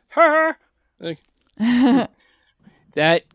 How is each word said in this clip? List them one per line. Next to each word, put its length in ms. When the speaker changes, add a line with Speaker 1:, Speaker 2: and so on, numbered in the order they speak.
Speaker 1:
"Ha 460
ha!" 0
Like, 180
Speaker 2:
<laughs> 540
Speaker 1:
that 280